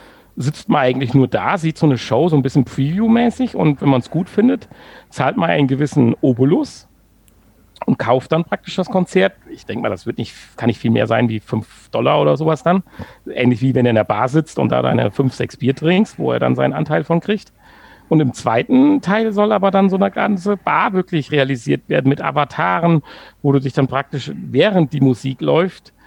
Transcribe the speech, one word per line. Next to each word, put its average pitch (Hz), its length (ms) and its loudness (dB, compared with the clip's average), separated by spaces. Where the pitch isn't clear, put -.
sitzt - 320 -6
man 151 140 2
eigentlich 127 320 0
nur 131 160 4
da, 113 280 -2
sieht 160 200 -4
so - 80 0
eine 135 120 2
Show 135 300 0
so 156 80 2
ein 139 60 4
bisschen 135 240 0
Preview-mäßig 226 920 0
und 156 260 0
wenn 147 80 2
man's 127 200 0
gut 175 180 -4
findet, 247 400 0
zahlt - 280 -2
man 104 120 0
einen 143 180 2
gewissen 135 520 0
Obolus 139 680 0
und 113 140 -2
kauft 131 320 0
dann 165 140 0
praktisch - 300 -8
das 185 140 -4
Konzert. 185 440 0
Ich - 140 -20
denk 117 160 -8
mal, 110 80 -4
das 98 180 -8
wird 117 100 -6
nicht, - 160 -8
kann 113 100 -2
nicht 113 120 -2
viel 117 120 0
mehr 113 140 2
sein 113 240 0
wie 110 100 -4
fünf - 500 -10
Dollar 143 300 0
oder 147 160 2
sowas 156 280 -2
dann. 180 200 2
Ähnlich 120 340 0
wie 131 140 0
wenn 123 100 2
er 120 60 4
in 110 40 2
der 110 100 2
Bar 113 220 -2
sitzt 151 300 -2
und 120 120 0
da 123 120 0
deine 120 300 0
fünf, 131 240 -2
sechs - 220 -8
Bier 131 180 0
trinkst, 185 420 0
wo 139 140 -2
er 120 80 -2
dann 127 160 0
seinen 135 180 0
Anteil 156 300 -2
von 165 160 0
kriegt. - 320 -6
Und 156 120 4
im 131 140 0
zweiten 262 680 2
Teil 220 320 0
soll 208 180 2
aber 196 200 2
dann 196 180 4
so 190 60 0
eine 196 160 0
ganze 202 460 -2
Bar 190 360 -2
wirklich 175 380 -2
realisiert 139 580 -2
werden 139 180 0
mit 143 140 0
Avataren, 165 800 0
wo 147 100 2
du 139 80 4
dich 135 140 -4
dann 135 140 0
praktisch, 135 480 -6
während 165 580 0
die 139 80 -2
Musik 131 400 -2
läuft, 160 500 -2